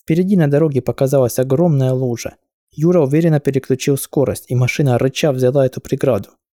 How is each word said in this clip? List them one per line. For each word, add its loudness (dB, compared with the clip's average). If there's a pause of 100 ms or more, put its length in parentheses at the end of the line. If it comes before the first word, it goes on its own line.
Впереди 0
на 2
дороге 0
показалась 0
огромная 0
лужа. -6 (360)
Юра 2
уверенно 2
переключил -2
скорость, -4
и -4
машина, 0
рыча, 0
взяла 2
эту -6
преграду, -4 (260)